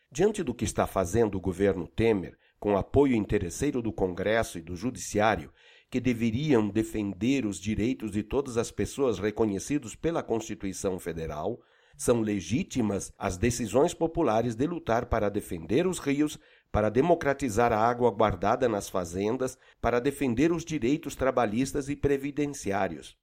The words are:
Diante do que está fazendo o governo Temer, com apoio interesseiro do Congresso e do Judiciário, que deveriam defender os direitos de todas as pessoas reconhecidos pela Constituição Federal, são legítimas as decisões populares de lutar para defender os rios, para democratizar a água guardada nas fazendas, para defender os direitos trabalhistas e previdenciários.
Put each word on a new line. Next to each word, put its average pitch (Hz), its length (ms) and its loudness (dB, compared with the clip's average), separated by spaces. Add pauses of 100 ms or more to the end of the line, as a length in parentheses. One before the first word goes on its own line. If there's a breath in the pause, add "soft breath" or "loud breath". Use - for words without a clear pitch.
Diante 202 320 2
do - 120 -2
que - 100 -6
está 98 240 0
fazendo 98 480 2
o 95 60 -4
governo 92 440 0
Temer, 101 520 0 (200 soft breath)
com 104 200 2
apoio 131 360 4
interesseiro 110 680 0
do 113 100 -4
Congresso 95 680 0
e 85 40 -10
do 82 120 -12
Judiciário, 98 800 0 (380 soft breath)
que 127 100 -2
deveriam 117 680 2
defender 107 760 0
os 98 140 -4
direitos 107 500 -2
de 101 140 -2
todas 123 340 -4
as 113 140 -2
pessoas 110 480 0
reconhecidos 107 760 -2
pela 160 280 -2
Constituição 101 720 -4
Federal, 80 640 -6 (380 soft breath)
são 117 240 2
legítimas 104 960 -2
as 92 200 -4
decisões 123 560 2
populares 123 640 0
de 123 100 0
lutar 151 420 -2
para 104 220 0
defender 98 560 -2
os 180 140 -2
rios, 143 400 -2 (320 soft breath)
para 107 180 2
democratizar 131 840 2
a 107 40 4
água 120 320 4
guardada 107 600 2
nas 101 180 -2
fazendas, 101 680 -2 (240 soft breath)
para 120 180 2
defender 139 540 2
os 160 100 -2
direitos 147 520 -2
trabalhistas 131 760 0
e 143 80 -6
previdenciários. 135 1300 -2